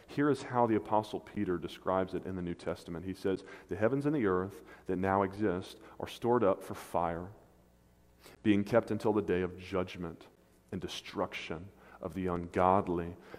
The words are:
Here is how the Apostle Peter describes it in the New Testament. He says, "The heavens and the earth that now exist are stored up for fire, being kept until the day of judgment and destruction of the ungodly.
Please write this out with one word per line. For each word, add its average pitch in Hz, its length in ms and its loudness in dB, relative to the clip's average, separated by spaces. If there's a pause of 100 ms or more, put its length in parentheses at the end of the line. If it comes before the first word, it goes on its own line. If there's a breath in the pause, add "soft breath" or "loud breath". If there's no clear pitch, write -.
Here 147 240 2
is 131 100 2
how 120 280 2
the 110 80 4
Apostle 104 420 0
Peter 92 400 -4
describes 92 560 0
it 85 100 -4
in 92 120 -6
the 90 60 -4
New 87 120 -4
Testament. 82 500 -6
He 95 80 -6
says, 95 300 0 (260 loud breath)
"The - 60 -6
heavens 127 320 2
and 147 80 2
the 120 120 2
earth 92 360 0 (240 loud breath)
that 92 120 0
now 95 240 4
exist 95 580 -2 (180 loud breath)
are - 80 -6
stored 120 380 2
up 95 180 4
for 104 120 -10
fire, 85 520 -2 (1160 loud breath)
being 101 180 6
kept 113 300 2
until 107 200 0
the 107 80 4
day 92 220 0
of 90 160 -6
judgment 90 680 -6 (420)
and 95 100 -8
destruction - 880 -6 (300 loud breath)
of 85 140 -8
the 92 140 -2
ungodly. 87 880 2 (220 loud breath)